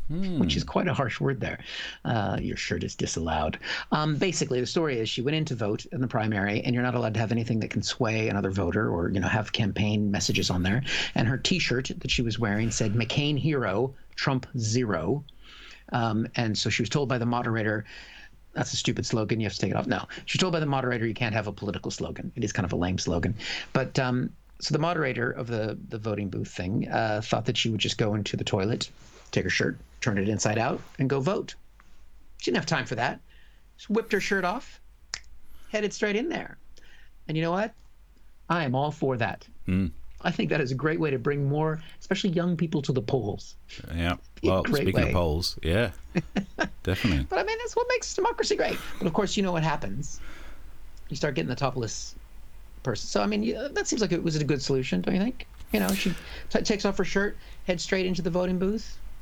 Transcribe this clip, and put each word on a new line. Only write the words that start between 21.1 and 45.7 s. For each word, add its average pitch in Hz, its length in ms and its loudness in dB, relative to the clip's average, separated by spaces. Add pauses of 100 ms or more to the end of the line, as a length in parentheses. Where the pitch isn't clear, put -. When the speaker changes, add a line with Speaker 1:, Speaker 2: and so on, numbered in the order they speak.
Speaker 2:
can't 110 200 0
have 107 120 2
a 104 60 -4
political 95 400 -4
slogan." 85 420 -6
It 120 100 -4
is 104 80 0
kind 98 140 0
of 87 60 -2
a 90 40 0
lame 90 220 2
slogan. 87 360 0 (380)
But, 131 280 0
um, 127 300 2 (300)
so - 140 -2
the 147 60 4
moderator 147 500 2
of - 160 -4
the, 110 320 -2 (100)
the 113 100 -6
voting 104 320 -2
booth 104 200 -4
thing, - 380 -2
uh, 110 360 2
thought 113 220 0
that 123 100 2
she - 140 2
would 107 100 0
just - 160 0
go 107 180 2
into 104 220 0
the 104 80 0
toilet, 104 460 0 (400)
take 98 140 2
her 90 60 0
shirt, - 280 2 (220)
turn 101 180 2
it 98 100 2
inside 107 300 2
out, 139 220 0 (180)
and 135 100 2
go 139 120 2
vote. 185 340 0 (840)
She - 120 -2
didn't 247 80 4
have 156 80 0
time 139 180 2
for 110 120 -4
that. 120 240 0 (560)
She - 160 -18
whipped 214 200 0
her 202 80 4
shirt 196 240 2
off, 202 360 -4 (880)
headed 214 240 0
straight 208 220 0
in 262 120 0
there. - 300 -6 (680)
And 156 80 0
you 160 80 2
know 165 80 2
what? 208 200 0 (760)
I 165 140 2
am 127 100 0
all 143 160 2
for 135 260 0
that. 113 300 -2 (220)
Speaker 1:
Mm. 92 240 2 (300)
Speaker 2:
I 175 100 2
think 170 180 0
that 156 100 2
is 131 120 0
a - 20 0
great 151 240 0
way 156 140 2
to 131 80 0
bring 143 280 0
more, 156 320 0 (200)
especially 196 300 0
young 170 260 2
people, 156 260 2
to 139 100 0
the 123 80 2
polls. 104 540 -2 (400)
Speaker 1:
Yeah. 85 220 2 (260)
Speaker 2:
Be - 60 4
a - 20 6
Speaker 1:
Well, 92 140 4
Speaker 2:
great 139 180 4
Speaker 1:
speaking 98 200 6
Speaker 2:
way. - 80 6
Speaker 1:
of - 40 2
polls, 85 480 2
yeah. 98 300 4 (200)